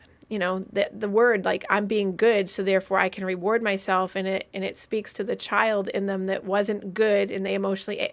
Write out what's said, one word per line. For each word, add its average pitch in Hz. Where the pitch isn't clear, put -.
you 214
know, 185
the, 202
the 208
word, 220
like, 185
"I'm 208
being 196
good, 208
so -
therefore 190
I 190
can 190
reward 190
myself." 190
And 190
it, 190
and 190
it 202
speaks -
to 202
the 190
child 214
in 196
them 190
that 190
wasn't 202
good, 202
and 190
they 196
emotionally, 196